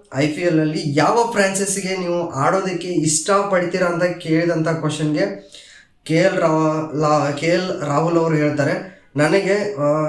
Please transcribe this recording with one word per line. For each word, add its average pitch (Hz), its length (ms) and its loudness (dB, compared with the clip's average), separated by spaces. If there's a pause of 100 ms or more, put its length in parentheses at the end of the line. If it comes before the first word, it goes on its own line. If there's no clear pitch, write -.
(160)
ಐ 147 140 2
ಪಿ 180 120 -6
ಎಲ್ 165 200 2
ಅಲ್ಲಿ 156 260 0
ಯಾವ 220 460 2
ಫ್ರಾಂಚೈಸಿಗೆ 190 640 -2
ನೀವು 175 340 -4
ಆಡೋದಕ್ಕೆ 180 580 -2
ಇಷ್ಟಪಡ್ತೀರಾ 180 960 0
ಅಂತ 170 180 0
ಕೇಳಿದಂಥ 165 640 0
ಕ್ವಶನ್ಗೆ 156 840 -2 (540)
ಕೆ 160 120 0
ಎಲ್ 185 220 4
ರಾ-, 156 580 0
ಲಾ-, 151 420 2
ಕೆ 160 80 -4
ಎಲ್ 180 340 0
ರಾಹುಲ್ 156 380 0
ಅವರು 165 160 2
ಹೇಳ್ತಾರೆ, 147 680 0 (140)
"ನನಗೆ, 190 600 2
ಆ, - 60 -4 (260)